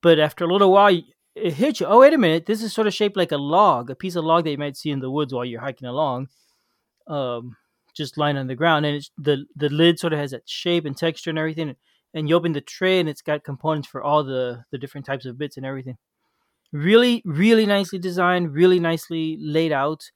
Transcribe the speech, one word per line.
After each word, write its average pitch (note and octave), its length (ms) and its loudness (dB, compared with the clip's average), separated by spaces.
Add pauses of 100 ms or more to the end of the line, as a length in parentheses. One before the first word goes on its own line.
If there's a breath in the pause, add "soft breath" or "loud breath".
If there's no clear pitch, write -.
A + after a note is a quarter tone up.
but E3 180 6
after D3+ 260 -2
a - 80 -2
little G3 180 4
while, G3+ 220 6
y-, E3+ 100 -2 (320)
it F#3+ 180 -2
hits A3+ 280 -2
you. D3+ 60 -4
"Oh, G#3+ 120 6
wait C#4+ 140 10
a D#4+ 40 2
minute. E3+ 280 2
This G#3+ 160 -2
is A3 100 -8
sort G#3+ 160 0
of G3 60 -2
shaped G#3 240 -2
like E3+ 160 0
a D3 40 -2
log, D3 520 2
a - 60 -8
piece F3+ 200 -8
of E3 80 -2
log E3 200 4
that D#3 80 -4
you C3+ 60 -6
might C#3+ 200 -8
see D#3 140 -6
in C#3 80 -4
the C3 120 -8
woods C#3 220 -4
while B2 100 -4
you're A#2 180 -8
hiking C3 260 -10
along." C3 400 -4 (800)
Um, B2 500 -8 (380)
just D3 220 -10
lying D3 200 0
on C3+ 100 -6
the C3 80 -8
ground. D3+ 300 2
And D3 100 -2
it's, C#3+ 220 -12
the, C#3+ 280 -2 (120)
the D3 100 -2
lid E3 320 2
sort E3 140 -4
of D3+ 60 -4
has C#3+ 120 -6
that A#2+ 160 -16
shape F3 380 -4
and C#3 100 -8
texture E3 360 -6
and D#3+ 80 -4
everything. D#3 360 -6 (380)
And D#3 160 -6
you E3 60 4
open E3+ 180 0
the C#3+ 80 -4
tray F#3 380 0
and D#3+ 100 -2
it's C#3+ 120 -12
got D3+ 220 -4
components D3+ 460 -6
for C#3 120 -12
all D3+ 220 2
the, B2+ 480 -6
the C#3+ 60 -10
different C3+ 280 -14
types C3 200 -8
of B2+ 120 -14
bits C#3+ 200 -10
and C3 80 -14
everything. C3 320 -12 (760)
Really, A3+ 540 4
really G#3 400 4
nicely G3 340 -2
designed, F3+ 540 0
really F3+ 260 4
nicely D#3+ 600 -4
laid D#3 320 -2
out. D3 420 -4